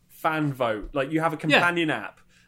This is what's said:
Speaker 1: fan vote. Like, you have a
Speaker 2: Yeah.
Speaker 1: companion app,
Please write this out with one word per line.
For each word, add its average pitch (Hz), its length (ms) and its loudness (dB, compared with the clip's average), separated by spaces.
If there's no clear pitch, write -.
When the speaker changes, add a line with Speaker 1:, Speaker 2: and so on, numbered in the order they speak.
Speaker 1:
fan 156 440 -2
vote. 113 400 -2
Like, 139 200 -2
you 156 80 0
have 160 120 0
a 156 40 -6
Speaker 2:
Yeah. 151 240 2
Speaker 1:
companion 170 300 2
app, 107 300 -6